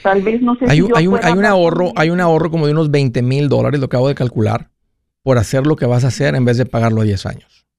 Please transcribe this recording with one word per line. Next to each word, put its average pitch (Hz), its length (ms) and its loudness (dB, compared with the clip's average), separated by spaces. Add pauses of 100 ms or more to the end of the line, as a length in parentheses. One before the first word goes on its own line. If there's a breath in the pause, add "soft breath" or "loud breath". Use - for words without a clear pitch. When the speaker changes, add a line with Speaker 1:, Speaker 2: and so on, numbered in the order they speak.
Speaker 1:
Tal 196 200 0
vez, 226 200 -2
no 240 140 0
sé 262 80 -4
Speaker 2:
Hay 160 140 4
Speaker 1:
si 170 40 4
Speaker 2:
un, 196 60 2
Speaker 1:
yo 233 80 2
Speaker 2:
hay 175 100 2
un, 190 60 2
Speaker 1:
pueda 185 140 -2
Speaker 2:
hay 165 60 2
un 180 60 0
Speaker 1:
hablar 208 140 2
con 185 80 2
Speaker 2:
ahorro, 170 240 0
Speaker 1:
mi 175 100 -4
Speaker 2:
hay 165 160 0
un 175 80 -2
Speaker 1:
hijo. 180 100 0
Speaker 2:
ahorro 160 220 0
como 156 160 0
de 147 60 0
unos 156 180 0
veinte 135 320 0
mil 135 260 0
dólares, 123 300 0
lo 131 80 -2
acabo 131 220 0
de 143 80 -2
calcular, 110 540 -4 (520)
por 127 160 2
hacer 135 280 -2
lo 151 100 2
que 143 100 -2
vas 123 180 2
a 135 40 2
hacer 139 260 -2
en 131 100 0
vez 120 140 2
de 123 80 0
pagarlo 113 360 0
a - 20 2
diez 101 200 -2
años. - 420 -14 (120)